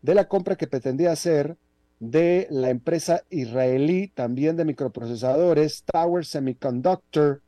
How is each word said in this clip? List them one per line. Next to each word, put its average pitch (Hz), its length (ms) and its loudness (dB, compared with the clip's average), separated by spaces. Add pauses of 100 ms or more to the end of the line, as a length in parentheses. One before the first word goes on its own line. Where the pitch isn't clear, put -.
de 151 120 2
la 196 140 4
compra 190 300 -2
que 156 100 -4
pretendía 139 460 0
hacer 156 420 0 (460)
de 170 480 2
la 131 220 0
empresa 165 580 -2
israelí 135 800 0
también 135 480 -2
de 165 80 0
microprocesadores, 139 1200 0
Tower 170 420 -2
Semiconductor 143 1200 -2